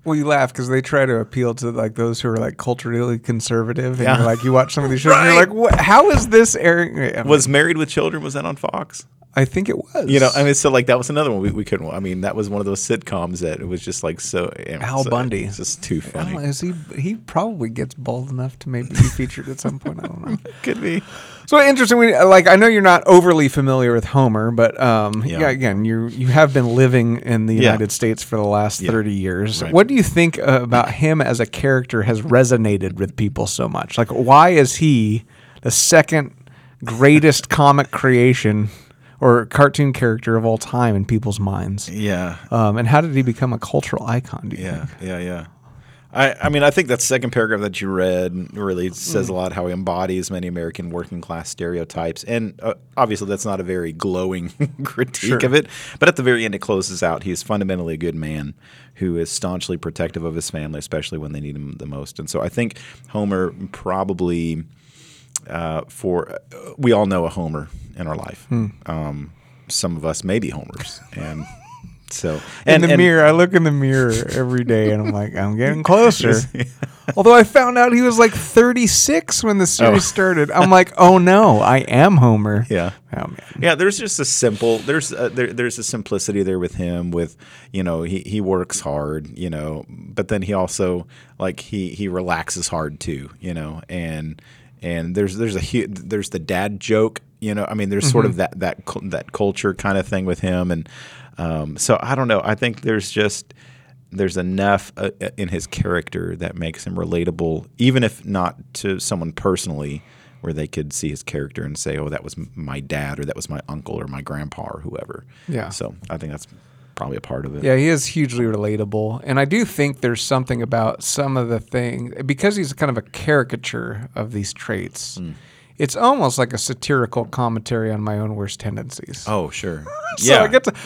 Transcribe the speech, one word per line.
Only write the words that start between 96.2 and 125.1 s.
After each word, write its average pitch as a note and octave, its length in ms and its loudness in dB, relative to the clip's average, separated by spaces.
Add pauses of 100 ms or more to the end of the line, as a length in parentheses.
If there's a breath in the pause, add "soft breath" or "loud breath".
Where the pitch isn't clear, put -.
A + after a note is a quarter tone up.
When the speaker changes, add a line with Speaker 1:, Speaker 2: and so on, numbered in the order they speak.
Speaker 2:
the F#2+ 100 -8
dad F#2+ 400 -4
joke, A2 440 0 (180)
you G#2+ 140 -6
know, G#2 120 -4
I - 60 -8
mean, G#2 160 -4
there's G2+ 220 0
sort A2+ 160 4
of F#2+ 60 0
Speaker 1:
Mm-hmm. E2+ 60 -6 (200)
Speaker 2:
that, - 20 -
that - 240 -6
cul-, - 260 -12
that - 220 -8
culture G2+ 400 -2
kind G2 240 -2
of F#2+ 100 -2
thing F#2+ 200 -4
with F2+ 140 -4
him. F2+ 300 -2
And, E2 160 -4 (520 loud breath)
um, D#2 400 -6
so A2+ 240 2
I B2+ 140 -4
don't C3 120 -2
know. G#2+ 160 2
I G#2+ 100 0
think A#2 280 -4
there's A2 280 -2
just, - 440 -2 (560 soft breath)
there's F#2 260 -2
enough, F#2+ 640 0
uh, F#2+ 120 -4 (120)
uh, G2 160 -6
in F#2+ 100 -6
his E2+ 180 -6
character F2 680 -4
that E2+ 180 -8
makes E2 320 -10
him F2+ 100 -8
relatable, E2+ 680 -4 (120)
even B2+ 260 4
if - 220 -4
not F#2 300 -4 (180)
to F#2+ 260 -4
someone E2 320 -6
personally, D2+ 680 -4 (400 soft breath)
where E2 100 -8
they D2+ 160 -8
could D2+ 240 -8
see - 160 -6
his C#2+ 160 -10
character - 400 -8
and D2 120 -10
say, C#2+ 200 -6
"Oh, D2 120 -6
that D2 140 -8
was D2 160 -16
m-, D#2+ 160 -12
my C#2+ 240 -10
dad," C#2+ 400 -8
or C#2+ 60 -8
"That C#2+ 100 -8
was - 160 -12
my D2 80 -8 (100)
uncle," D2+ 280 -10
or - 100 -10
"my C2+ 140 -12
grandpa," D2 540 -12
or D#2 60 -16
whoever. - 440 -14 (240 soft breath)
Speaker 1:
Yeah. B2 220 -8
Speaker 2:
So G2 260 -10 (120)
I E2 100 -10
think D#2 120 -12
that's D2+ 160 -14 (480 soft breath)
probably - 220 -10
a - 60 -10
part C3+ 240 -8
of C#3 100 -10
it. D3 80 -6
Speaker 1:
Yeah, C3 120 4
he C#3 120 2
is D3+ 180 0
hugely B2 380 -2
relatable. G#2+ 800 -4
And C3+ 160 0
I C#3 40 2
do G3+ 200 0
think C#3+ 380 -2
there's A#2+ 200 0
something B2+ 400 -2
about A2+ 400 -2
some C#3 340 -4
of A#2+ 120 -2
the A#2 100 -2
thing, A#2+ 540 -6 (140)
because F#3+ 280 0
he's D#3+ 200 -4
kind D3 160 -2
of A#2+ 80 -4
a G#2 40 -4
caricature B2 1120 -4
of A#2 180 -8
these G2+ 200 -6
traits, - 680 -10